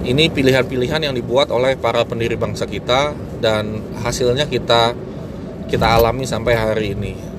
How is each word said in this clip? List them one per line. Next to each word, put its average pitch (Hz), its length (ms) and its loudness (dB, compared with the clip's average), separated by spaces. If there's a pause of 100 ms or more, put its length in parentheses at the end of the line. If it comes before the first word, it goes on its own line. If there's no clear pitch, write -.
Ini 139 240 2
pilihan-pilihan 135 800 2
yang 135 80 -2
dibuat 120 320 2
oleh 131 320 0
para 117 240 2
pendiri 113 320 -2
bangsa 107 320 -4
kita, 127 480 0 (240)
dan 107 400 0 (240)
hasilnya 127 480 0
kita, 117 400 4 (800)
kita 113 160 2
alami 117 400 4
sampai 113 240 0
hari 110 480 0
ini. 95 160 -6 (240)